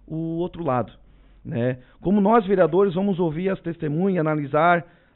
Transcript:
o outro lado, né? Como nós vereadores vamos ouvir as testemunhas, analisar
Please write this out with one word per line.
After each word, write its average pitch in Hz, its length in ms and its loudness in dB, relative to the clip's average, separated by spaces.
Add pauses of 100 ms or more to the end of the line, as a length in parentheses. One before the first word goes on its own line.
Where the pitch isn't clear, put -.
o 165 340 -6
outro 175 240 -6
lado, 127 280 -2 (540)
né? 123 320 -2 (240)
Como 196 180 2
nós 208 260 4
vereadores 180 500 2
vamos 190 220 -2
ouvir 180 320 -2
as 196 120 -6
testemunhas, 170 580 -2
analisar 156 680 2 (300)